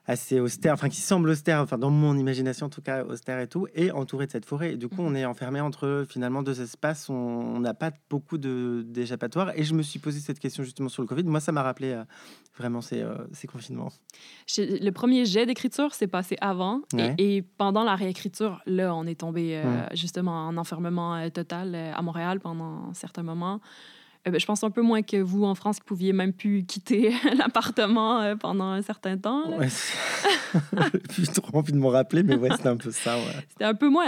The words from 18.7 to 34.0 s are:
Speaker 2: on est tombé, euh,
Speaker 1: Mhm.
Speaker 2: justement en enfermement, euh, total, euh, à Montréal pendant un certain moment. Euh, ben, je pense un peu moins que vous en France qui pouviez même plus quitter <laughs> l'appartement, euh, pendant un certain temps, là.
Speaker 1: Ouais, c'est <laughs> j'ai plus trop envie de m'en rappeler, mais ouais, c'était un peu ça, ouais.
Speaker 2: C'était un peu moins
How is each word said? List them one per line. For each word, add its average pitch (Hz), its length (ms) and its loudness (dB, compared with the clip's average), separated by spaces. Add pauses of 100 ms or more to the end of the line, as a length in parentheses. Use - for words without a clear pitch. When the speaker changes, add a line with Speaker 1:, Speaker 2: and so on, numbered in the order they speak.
Speaker 2:
on 165 140 -4
est 160 140 -6
tombé, 165 360 -2
euh, 156 60 -4
Speaker 1:
Mhm. 123 320 0
Speaker 2:
justement 170 520 -2
en 170 100 -4
enfermement, 170 580 -2
euh, 165 140 -4
total, 175 440 -6
euh, 165 220 -8
à 170 80 -4
Montréal 170 360 -2
pendant 165 520 -8
un - 20 -12
certain 175 300 -10
moment. 175 380 -4 (640)
Euh, 180 40 2
ben, 156 80 2
je - 60 -2
pense 208 200 0
un 214 40 2
peu 233 140 0
moins 226 180 6
que 208 140 -2
vous 196 300 2
en 196 100 2
France 208 240 -2
qui - 60 -20
pouviez 190 280 0
même 185 200 2
plus 202 320 0
quitter 214 460 2
<laughs> 247 280 4
l'appartement, 226 800 4
euh, 208 160 2
pendant 190 300 -2
un 190 160 0
certain 190 360 -4
temps, 277 320 -2
là. 330 80 -4
Speaker 1:
Ouais, 131 120 2
c'est - 280 -4 (560)
<laughs> 190 400 2
j'ai 185 60 2
plus - 320 0
trop - 260 -2
envie 156 140 2
de 143 60 4
m'en 135 100 4
rappeler, 131 340 4
mais 170 140 6
ouais, 127 160 4
c'était 127 160 2
un 120 80 4
peu 113 160 -6
ça, 117 260 -2
ouais. 117 60 -2 (260)
Speaker 2:
C'était - 140 -6
un 220 100 4
peu 294 160 4
moins 320 180 6